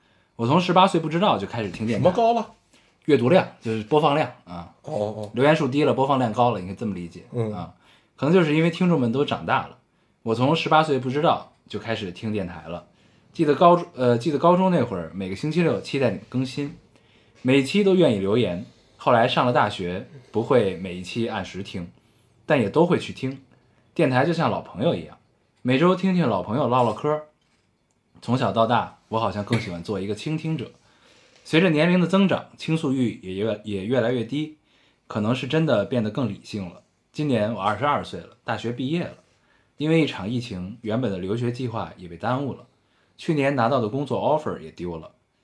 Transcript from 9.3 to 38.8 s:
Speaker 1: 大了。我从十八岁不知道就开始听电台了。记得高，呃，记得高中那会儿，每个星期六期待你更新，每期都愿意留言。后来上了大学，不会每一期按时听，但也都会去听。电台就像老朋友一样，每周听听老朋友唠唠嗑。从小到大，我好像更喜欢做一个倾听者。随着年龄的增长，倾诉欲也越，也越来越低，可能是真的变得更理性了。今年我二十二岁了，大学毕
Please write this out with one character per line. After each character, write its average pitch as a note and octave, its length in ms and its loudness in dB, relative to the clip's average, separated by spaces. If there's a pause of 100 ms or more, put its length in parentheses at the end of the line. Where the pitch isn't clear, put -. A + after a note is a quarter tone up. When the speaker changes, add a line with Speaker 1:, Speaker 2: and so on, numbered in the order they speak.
Speaker 1:
大 G#2+ 220 0
了。 - 100 -20 (460)
我 A2+ 100 -2
从 C3 220 2
十 D#3+ 140 -2
八 D#3 120 6
岁 D#3 160 0
不 B2+ 120 -4
知 C#3+ 120 -2
道 D3 300 0 (160)
就 A2 100 -10
开 A2 160 -6
始 G2+ 200 -6
听 A2 180 -8
电 G2 160 -4
台 D#2+ 220 -14
了。 E2+ 160 -12 (480)
记 E3+ 100 -2
得 D3 100 4
高， F3 300 6 (100)
呃， A#2+ 240 2
记 B2 140 -2
得 C#3+ 60 0
高 E3+ 180 4
中 F#3 160 2
那 D#3+ 100 4
会 G#2 140 -4
儿， E2 180 -8
每 F#2+ 160 -6
个 F#2+ 60 -6
星 D3+ 160 -4
期 E3+ 100 0
六 B2+ 200 0
期 - 180 -4
待 B2 120 2
你 - 80 -6 (100)
更 B2+ 160 -2
新， C#3+ 320 -8 (640)
每 C3+ 200 4
期 G3 220 2
都 F#3+ 100 4
愿 E3 220 6
意 G2 40 -2
留 G2 180 0
言。 F#2+ 280 -2 (300)
后 - 160 0
来 A#2+ 160 6
上 C3+ 180 2
了 B2 60 2
大 A#2+ 180 2
学， F2+ 380 -6 (240)
不 G#2+ 100 0
会 A2 360 2
每 F2+ 180 -10
一 F#2 80 -10
期 A2+ 240 -6
按 G#2 160 -6
时 F2+ 180 -12
听， F2+ 300 -10 (540)
但 C#3+ 160 2
也 G2+ 80 -2
都 D#3 160 4
会 E3+ 120 2
去 - 140 -8
听。 C3 300 -8 (520)
电 E3 160 2
台 B2+ 160 2
就 E3+ 80 0
像 D#3+ 160 0
老 F2+ 120 -2
朋 F2+ 220 -8
友 D3+ 120 0
一 E2 100 -8
样， - 100 -20 (460)
每 B2+ 160 2
周 F3+ 180 4
听 F#3 200 0
听 E3 120 2
老 G2+ 140 0
朋 G#2+ 160 -4
友 C#3+ 100 0
唠 B2 160 4
唠 A2 100 2
嗑。 D3+ 280 -2 (1000)
从 A#2 120 0
小 B2 160 2
到 A2+ 140 4
大， A2 320 0 (120)
我 A2+ 100 -2
好 A2+ 100 0
像 G2+ 140 -4
更 A2 160 0
喜 F#2+ 100 -6
欢 F2 140 -10
做 G2 160 -6
一 F#2+ 80 -6
个 G#2+ 80 -4
倾 D#3 200 -6
听 D#3+ 220 -4
者。 A2+ 140 -10 (760)
随 - 160 4
着 F#3+ 80 6
年 D#3+ 220 4
龄 F3+ 80 4
的 E3+ 80 4
增 F#3+ 200 4
长， - 200 -2 (100)
倾 - 180 -2
诉 D#3+ 160 -2
欲 B2+ 300 0
也 F#2 140 -10
越， G#2 300 -4
也 G2 200 -4
越 B2 160 0
来 A#2+ 120 0
越 A#2+ 100 -2
低， D3 340 -6 (500)
可 - 120 -6
能 A2 160 0
是 B2+ 100 -6
真 D#3 200 0
的 A2 200 2
变 A#2+ 180 -2
得 G#2+ 60 -4
更 A#2+ 180 -2
理 G2 160 -8
性 G2 240 -10
了。 - 140 -18 (300)
今 D3+ 160 -4
年 A2+ 260 0
我 F#2+ 80 -8
二 G2+ 160 0
十 A#2+ 80 -2
二 B2+ 180 0
岁 F2 180 -12
了， - 80 -20 (140)
大 A2+ 140 -6
学 A#2 140 -6
毕 B2+ 160 -6